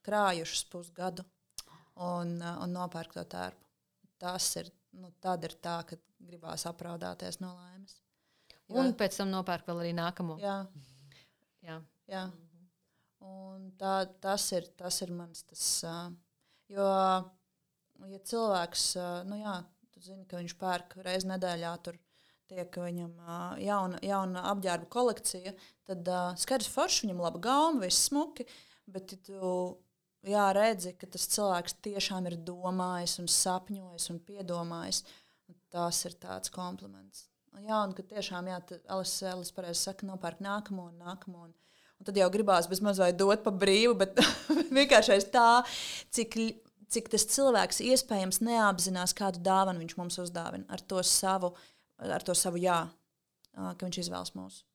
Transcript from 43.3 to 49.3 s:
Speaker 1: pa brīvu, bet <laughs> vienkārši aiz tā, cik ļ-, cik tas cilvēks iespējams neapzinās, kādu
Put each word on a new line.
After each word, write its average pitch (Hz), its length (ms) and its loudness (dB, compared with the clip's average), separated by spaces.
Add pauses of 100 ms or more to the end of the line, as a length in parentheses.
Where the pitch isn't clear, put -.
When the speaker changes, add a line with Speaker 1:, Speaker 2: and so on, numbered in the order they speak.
Speaker 1:
pa 208 80 2
brīvu, 196 420 6
bet 190 220 2 (300)
<laughs> 285 320 4
vienkārši 277 340 10
aiz 196 160 6
tā, 233 200 8 (580)
cik 226 300 -2
ļ-, 226 180 0 (360)
cik 226 180 -2
tas 214 180 2
cilvēks 240 540 4
iespējams 214 600 4
neapzinās, 190 720 2
kādu 190 280 -2